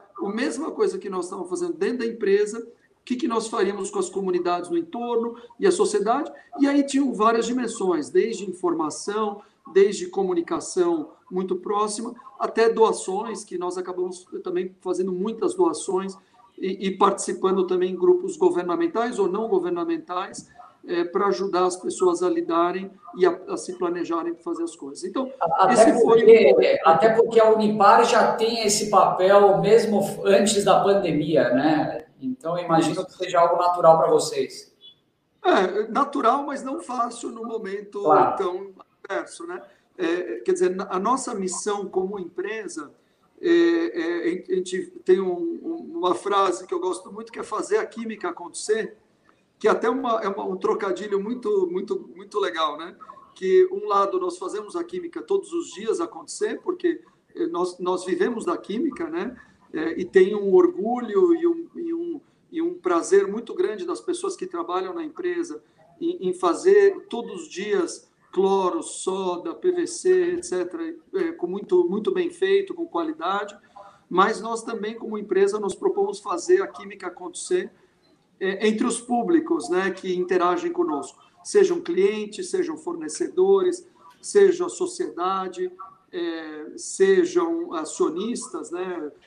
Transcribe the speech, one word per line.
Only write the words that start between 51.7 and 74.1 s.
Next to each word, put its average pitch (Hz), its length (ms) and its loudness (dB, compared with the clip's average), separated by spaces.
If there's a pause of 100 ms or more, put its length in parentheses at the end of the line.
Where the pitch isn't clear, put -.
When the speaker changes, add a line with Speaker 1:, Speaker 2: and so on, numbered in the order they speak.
Speaker 1:
muito 185 240 -8
legal, 160 380 -2
né? 170 180 -14 (400)
Que, 185 360 4
um 208 160 -6
lado, 208 320 2
nós - 180 -4
fazemos 202 380 -10
a 170 80 -4
química 170 380 -10
todos 196 300 -2
os 165 200 -6
dias 208 280 -4
acontecer, - 640 -6
porque, 349 380 -2 (340)
é, 156 120 -2
nós, 175 320 -4
nós 185 260 -4
vivemos 202 400 -2
da 170 120 -2
química, - 520 -4
né? 214 260 -8 (380)
É, 160 260 -4
e 185 60 -4
tem 190 280 4
um 202 200 0
orgulho 190 840 4
e 165 100 -4
um, 330 300 0
e 339 180 -6
um, 339 280 -8 (300)
e 165 100 -6
um 175 120 -2
prazer 180 540 2
muito 214 260 -8
grande 190 320 -2
das 170 160 -6
pessoas - 340 -6
que 185 120 -10
trabalham 175 460 -6
na 170 100 -8
empresa 170 580 -6 (400)
em, 180 280 -4
em 180 40 -2
fazer 196 760 4
todos 226 340 -10
os - 60 -16
dias 190 600 -4 (220)
cloro, 185 520 2
soda, 180 680 -6
P 180 180 0
V 175 160 -2
C, 180 460 2
et 175 100 -6
cetera, 165 520 -6 (200)
é, 170 160 -2
com 170 160 -6
muito, 180 420 2
muito 202 220 -2
bem 175 180 -2
feito, 196 440 0
com 170 120 -6
qualidade, 170 720 -6 (520)
mas 202 300 2